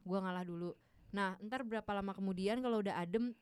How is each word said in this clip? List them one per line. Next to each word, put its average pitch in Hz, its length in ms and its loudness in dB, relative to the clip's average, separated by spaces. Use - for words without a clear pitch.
gue 185 180 0
ngalah 185 240 0
dulu. 175 320 -4
Nah, 196 260 0
ntar 240 240 -4
berapa 220 300 -2
lama 196 180 0
kemudian 190 480 2
kalau 233 240 2
udah 196 140 0
adem, 220 460 0